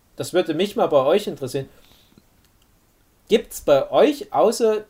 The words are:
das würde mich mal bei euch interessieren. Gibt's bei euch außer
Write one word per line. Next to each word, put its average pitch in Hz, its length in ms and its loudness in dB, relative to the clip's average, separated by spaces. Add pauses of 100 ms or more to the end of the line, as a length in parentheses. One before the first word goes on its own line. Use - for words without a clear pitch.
(160)
das 135 180 -10
würde 170 200 -2
mich 196 220 -4
mal 190 120 0
bei 139 160 2
euch 175 240 0
interessieren. 139 420 -8 (1600)
Gibt's - 320 -2
bei 139 300 2
euch 226 420 2
außer 214 560 0